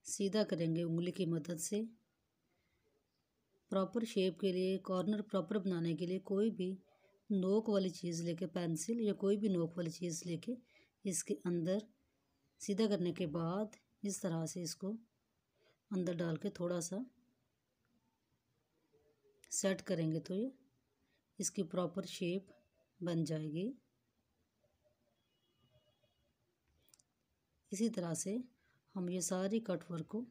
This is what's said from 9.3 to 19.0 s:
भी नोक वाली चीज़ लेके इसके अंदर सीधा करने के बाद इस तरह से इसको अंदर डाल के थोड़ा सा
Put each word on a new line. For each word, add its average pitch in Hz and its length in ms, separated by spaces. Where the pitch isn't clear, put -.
भी 208 120
नोक 170 280
वाली 165 140
चीज़ 170 340
लेके 170 300
इसके 190 280
अंदर 175 360
सीधा 202 260
करने 175 260
के 180 140
बाद 170 480
इस 202 180
तरह 165 240
से 180 160
इसको 175 300
अंदर 185 240
डाल 170 220
के 208 140
थोड़ा 175 300
सा 185 220